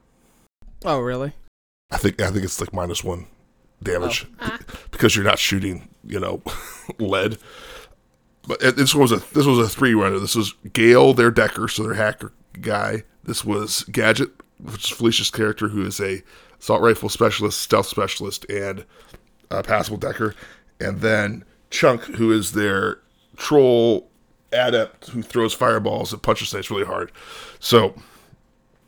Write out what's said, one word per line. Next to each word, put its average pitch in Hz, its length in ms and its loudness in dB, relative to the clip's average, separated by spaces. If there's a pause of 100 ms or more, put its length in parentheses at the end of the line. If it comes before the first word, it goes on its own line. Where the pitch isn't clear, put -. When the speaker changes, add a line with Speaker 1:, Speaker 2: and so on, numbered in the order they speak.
(840)
Speaker 1:
Oh, 151 160 0
really? 127 320 -4 (560)
Speaker 2:
I - 100 -2
think, 98 220 0
I 95 120 0
think 98 120 -2
it's, - 160 -6
like, 87 140 -8
minus 87 300 -6
one 87 240 -8 (520)
damage 87 460 -4 (140)
Speaker 1:
Oh. 233 100 -8
Ah. 233 80 -10
Speaker 2:
be-, - 60 -18 (260)
because - 240 4
you're 101 100 0
not 101 140 2
shooting, 98 500 -4 (160)
you 57 140 -8
know, - 240 -6 (280)
<laughs> - 280 -16
lead. 101 400 -2 (1080)
But 127 120 -6
it, 131 140 2
this 135 180 2
was 131 200 4
a, 104 60 2 (160)
this 147 120 4
was 123 140 4
a 113 80 2
three 127 260 0
runner. 98 240 2
This 98 160 -4
was 110 180 -2 (200)
Gale, 123 420 8
their 117 160 6
Decker, 113 380 0
so - 160 -4
their 110 100 -4
hacker 107 380 -4 (280)
guy. 104 440 -4 (180)
This - 220 -8
was 104 400 -4
Gadget, 113 460 2 (300)
which - 300 -8
is - 60 -8
Felicia's 113 340 2
character, 107 380 -2
who 101 180 -2
is 98 140 -6
a 95 240 -6 (360)
assault - 220 0
rifle 113 260 4
specialist, 107 520 0
stealth 101 260 2
specialist, - 640 -6
and 98 340 -6 (680)
a 98 100 -4
passable 107 340 -2
Decker. 104 380 -4 (460)
And 101 220 -6
then 110 420 0 (260)
Chunk, 127 320 2
who 113 300 0
is 107 180 0
their 98 480 -2 (380)
troll 120 760 4 (420)
adept 120 580 0
who 120 120 -8
throws 113 320 0
fireballs 107 580 0
and 107 80 -12
punches - 300 -2
things 101 180 -8
really 101 160 -2
hard. 90 280 -8 (480)
So 110 340 4 (920)